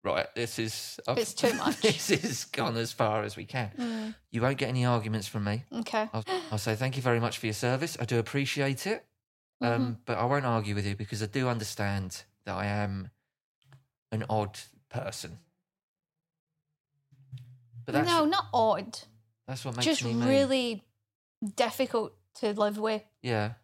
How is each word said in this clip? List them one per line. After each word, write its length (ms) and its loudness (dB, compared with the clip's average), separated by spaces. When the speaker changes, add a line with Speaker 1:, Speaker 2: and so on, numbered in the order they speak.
Speaker 1:
right, 320 0
this 240 -4
is, 480 -4
I've 100 2
Speaker 2:
It's 160 -2
too 200 2
much. 240 0
Speaker 1:
<laughs> 40 -4
This 300 2
is 340 0
gone 300 -2
as 160 -2
far 320 2
as 140 -6
we 80 -10
can. 340 -4
Speaker 2:
Mm. 360 -4
Speaker 1:
You 100 0
won't 160 4
get 120 0
any 160 2
arguments 420 2
from 180 -2
me. 260 0
Speaker 2:
Okay. 420 -2
Speaker 1:
I'll, 120 -4
I'll 60 0
say, 180 0
"Thank 220 -2
you 40 -2
very 200 4
much 160 0
for 80 -8
your 80 0
service. 480 0
I 40 0
do 140 0
appreciate 680 -2
it." 180 -4
Um, 100 2
Speaker 2:
Mm-hmm. 200 2
Speaker 1:
but 120 0
I 80 2
won't 200 2
argue 300 2
with 100 0
you 120 0
because 260 -6
I 40 -2
do 200 0
understand 760 -2
that 100 -4
I 100 -2
am 440 -2
an 180 -2
odd 300 -2
person. 480 -8
But 80 -4
that's 140 4
Speaker 2:
No, 180 6
not 280 2
odd. 460 2
Speaker 1:
that's 180 -8
what 100 -4
makes 100 0
Speaker 2:
Just 180 2
Speaker 1:
me 100 0
me. 140 2
Speaker 2:
really 560 4
difficult 580 0
to 180 0
live 240 2
with. 240 0
Speaker 1:
Yeah. 320 2